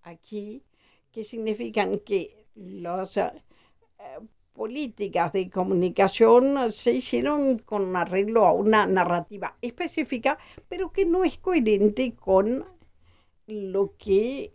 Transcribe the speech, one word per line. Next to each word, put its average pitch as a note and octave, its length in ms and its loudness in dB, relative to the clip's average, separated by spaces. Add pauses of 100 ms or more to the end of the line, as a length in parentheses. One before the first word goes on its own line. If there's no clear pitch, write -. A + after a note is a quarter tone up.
aquí G#3 640 -16 (480)
que A3 140 -12
significan G#3+ 760 -4
que - 460 -6 (100)
las, F#3+ 600 -10
eh, F#3 140 -2 (1200)
políticas A3 800 -4
de F#3 160 -2
comunicación A3 1200 4
se A#3+ 220 0
hicieron C4 680 0
con G3 380 -4
arreglo G3+ 480 2
a E3 80 6
una G#3 340 4
narrativa F3+ 720 -2
específica, C#4 760 -6 (320)
pero F4+ 240 -8
que G4 120 0
no F4 200 2
es - 120 -2
coherente A3 760 0
con G#3 480 0 (840)
lo G3 500 -4
que A3 580 0